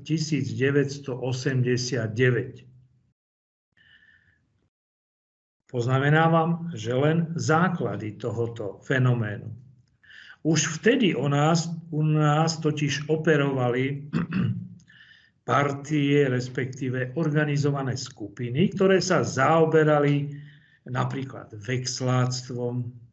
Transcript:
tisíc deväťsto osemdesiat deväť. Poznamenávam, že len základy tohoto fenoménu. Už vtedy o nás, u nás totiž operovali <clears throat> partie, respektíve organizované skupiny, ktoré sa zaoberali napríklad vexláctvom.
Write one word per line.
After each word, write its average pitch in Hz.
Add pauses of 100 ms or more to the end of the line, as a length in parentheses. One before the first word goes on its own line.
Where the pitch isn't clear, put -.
tisíc 139
deväťsto 135
osemdesiat 123
deväť. 120 (3000)
Poznamenávam, 156
že 110
len 156
základy 123
tohoto 113
fenoménu. 113 (960)
Už 151
vtedy 214
o 131
nás, 151 (240)
u 151
nás 151
totiž 143
operovali 139 (640)
<clears throat> -
partie, 143
respektíve 127
organizované 143
skupiny, 123
ktoré 190
sa 160
zaoberali 147 (560)
napríklad 127
vexláctvom. 123 (280)